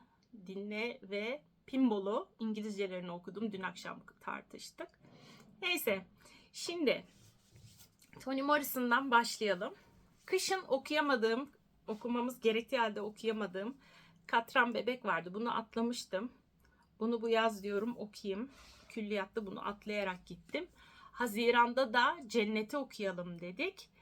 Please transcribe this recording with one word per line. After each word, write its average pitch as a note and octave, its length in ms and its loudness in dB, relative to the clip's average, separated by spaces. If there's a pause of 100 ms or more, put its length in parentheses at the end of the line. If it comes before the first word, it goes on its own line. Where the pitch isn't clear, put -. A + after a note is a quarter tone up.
(460)
Dinle G#3 580 -6
ve G#3+ 380 -4 (240)
Pinball'u A3+ 640 2 (120)
İngilizcelerini G3+ 720 -4
okudum. F#3+ 400 -6
Dün F#3+ 100 -6
akşam F3+ 380 -6 (200)
tartıştık. - 680 -10 (760)
Neyse, C#4+ 440 0 (480)
şimdi E4+ 520 0 (1120)
Toni C4+ 240 -4
Morrison'dan C4+ 680 2
başlayalım. A3 600 4 (520)
Kışın F#4+ 420 0
okuyamadığım, C4+ 840 2 (360)
okumamız A#3+ 520 -2
gerektiği A3+ 380 2
halde G#3+ 240 0
okuyamadığım G#3+ 760 -4 (500)
Katran B3 460 4
Bebek A#3+ 320 -2
vardı. F3 280 -2
Bunu A3 240 -2
atlamıştım. A#3 760 -4 (680)
Bunu A3+ 220 0
bu A3+ 80 0
yaz A3 340 4
diyorum G#3 340 -2
okuyayım. G#3 520 -6 (400)
Külliyatta G#3 560 -4
bunu F#3+ 220 -8
atlayarak G3+ 580 -4
gittim. C#4+ 420 -8 (440)
Haziranda A#3+ 840 4
da C4+ 240 4 (100)
Cennet'i G#3+ 500 0
okuyalım F3+ 640 -6
dedik. G3+ 500 -6 (120)